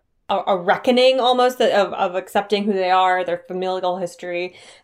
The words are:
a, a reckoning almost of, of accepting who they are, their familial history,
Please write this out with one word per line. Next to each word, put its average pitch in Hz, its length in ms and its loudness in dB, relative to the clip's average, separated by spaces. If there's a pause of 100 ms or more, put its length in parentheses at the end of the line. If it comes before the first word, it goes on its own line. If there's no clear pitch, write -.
(300)
a, 196 180 -2
a 202 100 0
reckoning 247 640 2
almost 254 420 2
of, 196 320 2
of 185 220 -4
accepting 202 480 -2
who 208 100 -2
they 185 180 0
are, 185 320 2
their 175 240 -6
familial 185 500 -4
history, 180 580 -8 (280)